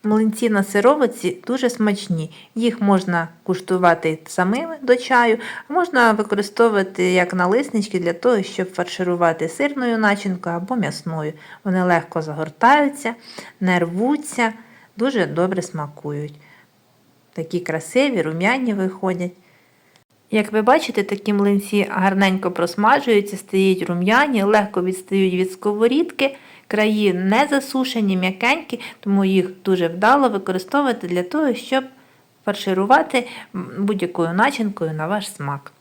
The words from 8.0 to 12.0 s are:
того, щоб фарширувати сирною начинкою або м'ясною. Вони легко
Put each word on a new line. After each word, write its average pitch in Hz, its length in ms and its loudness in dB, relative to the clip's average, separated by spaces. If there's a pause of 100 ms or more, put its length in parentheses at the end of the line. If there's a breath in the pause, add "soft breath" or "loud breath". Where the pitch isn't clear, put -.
того, 214 300 2
щоб 185 300 -6
фарширувати 175 760 0
сирною 254 500 -2
начинкою 202 580 0
або 190 200 -4
м'ясною. 156 560 -4 (320 loud breath)
Вони 185 200 0
легко 170 380 0